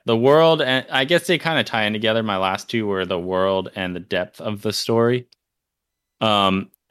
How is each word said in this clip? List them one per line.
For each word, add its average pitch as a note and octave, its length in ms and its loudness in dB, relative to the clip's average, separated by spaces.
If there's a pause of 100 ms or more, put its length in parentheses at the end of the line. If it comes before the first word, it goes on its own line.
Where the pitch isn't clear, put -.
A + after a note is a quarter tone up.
the A#2 120 2
world, D#3 440 4
and C3 280 0
I C3+ 160 0
guess E3+ 220 0
they F3 100 2
kinda D3+ 260 -2
tie A2 200 -2
in G#2 100 -2
together, A2 300 0
my G#2 140 -2
last F#2+ 320 -2
two A2+ 180 -2
were F#2+ 180 -2
the F#2 140 -4
world F#2 560 -2
and F2+ 200 -6
the E2+ 60 -10
depth F2+ 400 -6
of G#2 200 -8
the G#2+ 120 -4
story. A#2+ 540 0 (920)
Um, G2 480 2 (220)